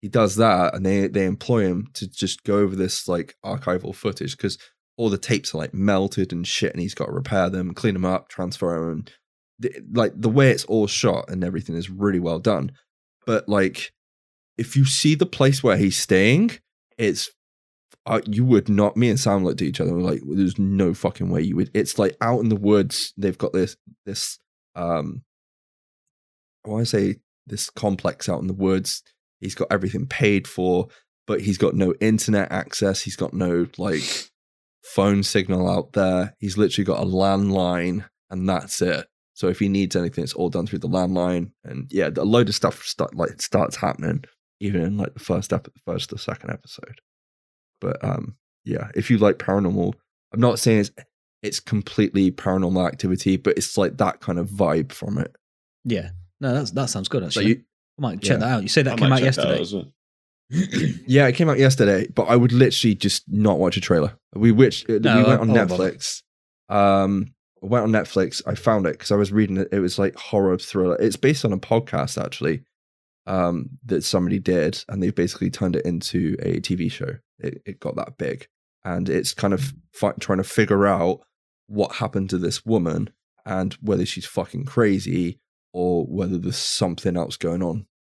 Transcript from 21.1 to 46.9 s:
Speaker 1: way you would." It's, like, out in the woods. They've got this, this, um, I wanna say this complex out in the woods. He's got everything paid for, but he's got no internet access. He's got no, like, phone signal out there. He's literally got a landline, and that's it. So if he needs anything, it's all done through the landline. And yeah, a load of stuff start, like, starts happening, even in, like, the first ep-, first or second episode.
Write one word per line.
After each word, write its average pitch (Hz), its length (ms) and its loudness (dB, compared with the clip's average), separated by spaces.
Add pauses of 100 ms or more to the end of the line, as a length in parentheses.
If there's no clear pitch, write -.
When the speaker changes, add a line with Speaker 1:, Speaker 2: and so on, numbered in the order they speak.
Speaker 1:
way 90 140 0
you 90 140 -2
would." 110 160 0
It's, - 260 -2
like, 98 220 2
out 117 180 0
in 110 100 0
the 110 60 2
woods. 101 640 0
They've 95 200 -2
got - 160 -4
this, 90 240 -2 (280)
this, - 340 -8 (360)
um, 85 480 -4 (1400)
I 107 40 -12
wanna 110 160 -2
say 98 320 0 (300)
this - 220 -8
complex - 600 -4
out 76 120 -2
in 90 60 -4
the 92 60 -4
woods. 95 500 0 (360)
He's 95 160 -10
got - 160 -4
everything 95 360 -2
paid 101 400 2
for, 90 400 0 (400)
but 104 140 -2
he's 98 160 -2
got - 180 2
no 92 260 2
internet 107 500 2
access. - 500 -2
He's - 140 -8
got - 180 -6
no, 87 340 0 (100)
like, 90 520 -4 (540)
phone 101 400 2
signal 95 460 0
out 90 240 -2
there. 92 460 0
He's 98 180 -6
literally 104 280 0
got 92 160 -2
a 98 40 -2
landline, 95 1000 0 (240)
and 92 180 -4
that's - 340 -2
it. 82 260 -2 (260)
So - 140 -4
if 90 120 -2
he 101 100 0
needs 95 260 0
anything, 87 280 -2
it's - 100 -8
all 87 160 -2
done 87 180 -4
through 92 120 -6
the 90 100 -6
landline. 90 600 -2 (120)
And 67 280 -12
yeah, 82 240 0
a 82 100 -2
load 110 240 4
of 104 60 -2
stuff - 280 -2
start, - 320 -6
like, - 260 -4
starts - 360 0
happening, - 460 -4 (360)
even 98 220 0
in, 98 160 0
like, - 160 -4
the - 80 -16
first 92 320 -2
ep-, - 160 -4 (160)
first 90 260 -6
or 104 60 -10
second - 320 -10
episode. - 500 -14 (800)